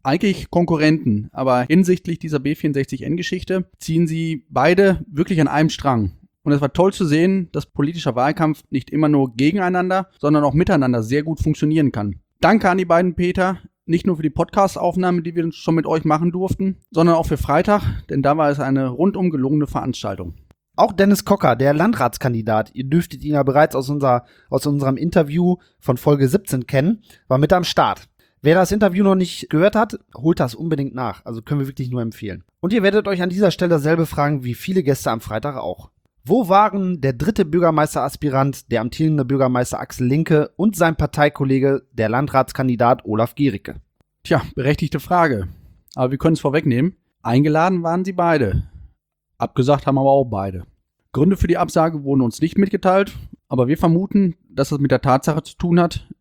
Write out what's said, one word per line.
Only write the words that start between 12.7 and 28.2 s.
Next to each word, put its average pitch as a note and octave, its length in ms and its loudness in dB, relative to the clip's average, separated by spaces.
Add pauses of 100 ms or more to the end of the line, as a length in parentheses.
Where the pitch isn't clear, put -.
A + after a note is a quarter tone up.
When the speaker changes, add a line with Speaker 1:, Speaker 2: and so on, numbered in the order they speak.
Speaker 1:
die F#3 80 0
beiden E3+ 300 2
Peter, F3+ 420 0 (300)
nicht E3+ 180 0
nur F3 120 0
für D#3+ 40 -8
die D#3 80 0
Podcast-Aufnahme, F3+ 920 0
die E3 100 -8
wir E3 180 -2
schon - 220 -2
mit E3 140 0
euch D#3+ 180 -2
machen D#3+ 260 2
durften, F#3+ 460 -4 (140)
sondern E3 240 4
auch E3 100 0
für D3 120 -2
Freitag, F3+ 760 0
denn C#3 100 -2
da C#3+ 160 2
war D3 140 2
es C#3+ 80 -2
eine C3+ 300 -2
rundum F3+ 420 0
gelungene C#3+ 340 0
Veranstaltung. G2 720 -6 (400)
Speaker 2:
Auch F3 180 2
Dennis G3 320 2
Kocker, D3 300 2
der C3+ 180 2
Landratskandidat, A#2 1040 0
ihr B2+ 80 -8
dürftet C#3+ 400 -2
ihn D3+ 100 -4
ja C#3+ 80 4
bereits C#3 340 4
aus C3+ 140 -2
unser, C3+ 360 0 (260)
aus C3+ 160 0
unserem C#3 300 0
Interview F3 580 0 (240)
von B2 180 -2
Folge C#3+ 300 2
siebzehn B2+ 400 -2
kennen, D#3+ 340 0 (260)
war C3 120 0
mit D3+ 140 4
am F3+ 100 2
Start. A#2 440 -2 (340)